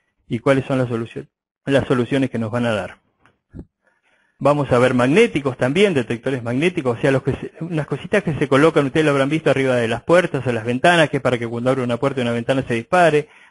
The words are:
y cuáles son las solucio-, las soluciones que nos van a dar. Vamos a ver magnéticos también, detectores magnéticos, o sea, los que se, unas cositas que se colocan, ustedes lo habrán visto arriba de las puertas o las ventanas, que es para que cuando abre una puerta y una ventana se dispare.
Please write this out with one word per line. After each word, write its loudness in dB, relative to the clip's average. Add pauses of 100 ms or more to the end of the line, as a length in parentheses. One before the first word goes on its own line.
(260)
y -6
cuáles 2
son -2
las -2
solucio-, -8 (380)
las 0
soluciones 0
que -6
nos -4
van -2
a 0
dar. -6 (1400)
Vamos 0
a 4
ver 4
magnéticos 2
también, 2
detectores -4
magnéticos, -2
o -12
sea, 2
los 0
que -2
se, -8
unas -6
cositas -2
que -4
se -2
colocan, 4
ustedes 0
lo 2
habrán 2
visto 0
arriba 0
de 0
las -6
puertas 2
o -2
las -4
ventanas, 2
que -2
es -4
para 0
que -6
cuando -2
abre 0
una -2
puerta -2
y 0
una -2
ventana -2
se -4
dispare. 2 (220)